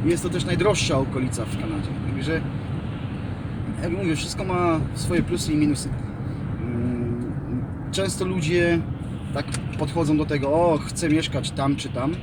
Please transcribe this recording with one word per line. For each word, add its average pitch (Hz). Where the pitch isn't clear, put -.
Jest 165
to 180
też 175
najdroższa 175
okolica 127
w -
Kanadzie. -
Także, 156
jak 180
mówię, 180
wszystko -
ma 175
swoje -
plusy 170
i 151
minusy. 147
Mm, 120
często 190
ludzie 170
tak 143
podchodzą 156
do 151
tego: 139
„O, 160
chcę -
mieszkać 147
tam 131
czy 135
tam” 135